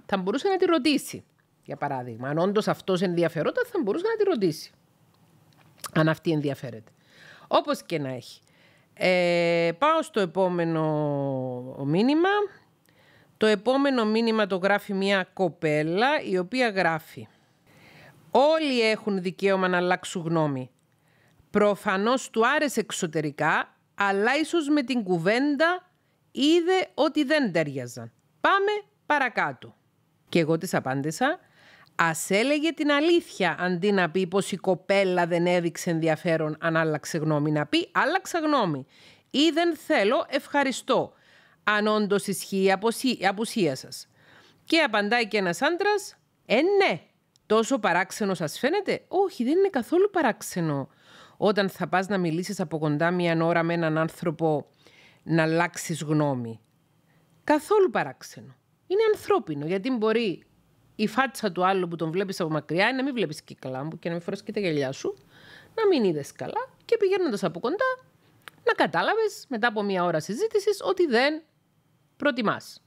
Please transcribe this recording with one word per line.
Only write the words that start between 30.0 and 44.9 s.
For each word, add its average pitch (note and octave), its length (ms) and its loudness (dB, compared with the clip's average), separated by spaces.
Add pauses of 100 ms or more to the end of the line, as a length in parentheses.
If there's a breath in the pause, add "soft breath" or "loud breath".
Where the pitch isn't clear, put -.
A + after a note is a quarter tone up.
Και - 100 2
εγώ E3 200 2
της - 160 -6
απάντησα, D#3+ 640 -2 (580 soft breath)
"Ας E3 340 0
έλεγε C#4+ 400 2
την D4 200 0
αλήθεια, D4 680 2
αντί F3+ 340 0
να F3+ 180 2
πει F#3 160 0
πως F#3 260 0
η G3+ 40 -6
κοπέλα F#3 680 2
δεν E3+ 200 2
έδειξε F3 440 0
ενδιαφέρον D#3+ 680 0
αν E3 160 0
άλλαξε D#3+ 420 -2
γνώμη. D3+ 320 0
Να D3 160 0
πει, - 260 -2
άλλαξα E4+ 460 -2
γνώμη. A3+ 480 -2 (440 soft breath)
Ή D4+ 220 2
δεν E4 240 0
θέλω, C4+ 520 0
ευχαριστώ. C4 840 -2 (520 soft breath)
Αν G#3 220 0
όντως G#3 400 0
ισχύει G3 360 -4
η F#3+ 100 6
αποσύ-, A3 480 -2
η F3+ 60 0
απουσία F#3+ 500 -2
σας". - 320 -16 (560 soft breath)
Και D#4+ 160 2
απαντάει A3 480 2